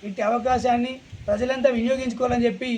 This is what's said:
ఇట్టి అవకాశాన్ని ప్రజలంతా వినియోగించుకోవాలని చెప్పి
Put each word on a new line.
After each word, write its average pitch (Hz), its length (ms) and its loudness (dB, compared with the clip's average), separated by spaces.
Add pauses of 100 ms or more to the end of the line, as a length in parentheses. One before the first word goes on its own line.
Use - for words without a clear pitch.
ఇట్టి 208 180 -6
అవకాశాన్ని 240 680 2 (320)
ప్రజలంతా 247 460 0
వినియోగించుకోవాలని 247 800 0
చెప్పి 240 300 -4